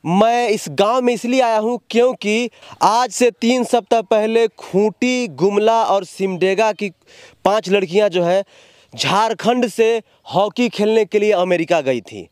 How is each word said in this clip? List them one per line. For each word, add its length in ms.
मैं 420
इस 200
गांव 340
में 120
इसलिए 260
आया 180
हूं 200
क्योंकि 600
आज 280
से 200
तीन 340
सप्ताह 360
पहले 460
खूंटी, 800
गुमला 560
और 200
सिमडेगा 680
की 180
पांच 260
लड़कियां 380
जो 140
है 220
झारखंड 680
से 360
हॉकी 340
खेलने 360
के 140
लिए 140
अमेरिका 480
गई 200
थी। 320